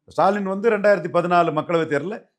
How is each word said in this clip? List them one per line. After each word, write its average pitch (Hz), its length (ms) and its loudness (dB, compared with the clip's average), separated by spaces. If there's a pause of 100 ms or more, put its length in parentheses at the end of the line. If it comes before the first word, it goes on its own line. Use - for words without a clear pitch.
ஸ்டாலின் 196 360 0
வந்து 196 260 -2
ரெண்டாயிரத்தி 196 420 0
பதினாலு 175 420 2
மக்களவைத் 156 320 -2
தேர்தலில் 147 380 -4 (160)